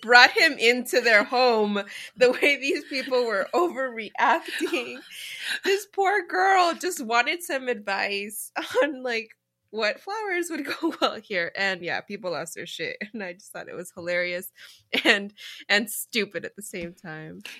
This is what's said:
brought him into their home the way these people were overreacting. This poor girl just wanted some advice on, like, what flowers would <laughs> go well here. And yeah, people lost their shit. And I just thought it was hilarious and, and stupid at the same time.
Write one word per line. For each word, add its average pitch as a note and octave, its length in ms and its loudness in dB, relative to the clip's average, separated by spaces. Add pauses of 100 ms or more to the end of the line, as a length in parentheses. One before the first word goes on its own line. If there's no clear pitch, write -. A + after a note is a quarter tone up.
brought B3 280 10
him E4 280 4
into B3 420 2
their A3 240 6
home A3 580 2 (340)
the B3 160 6
way C#4+ 240 4
these C#4+ 280 -2
people C4 400 -2
were G#3+ 300 -2
overreacting. B3 1400 0 (680)
This G4+ 220 0
poor G4 400 0
girl F#4 480 4
just F4 300 -6
wanted A#3+ 380 2
some C4 260 -4
advice G3+ 840 -4 (300)
on, C4+ 200 -2
like, A3+ 280 -4 (400)
what G#3+ 300 -2
flowers G4 480 -4
would D#4 160 -6
<laughs> - 160 -8
go D#4+ 180 0
well - 240 2
here. F3 320 -4
And F#3+ 280 -2
yeah, D3 180 -4
people G3+ 300 -8
lost D#3+ 240 -6
their - 100 -12
shit. - 320 -8 (160)
And G#3+ 100 -10
I F3 120 -10
just - 180 -20
thought - 160 -14
it - 80 -14
was F3+ 180 -12
hilarious F3 560 -4 (540)
and, G#3 300 2 (340)
and G#3 220 2
stupid - 560 -4
at - 100 -16
the G3+ 60 -14
same F3 320 -10
time. D#3+ 480 -14 (180)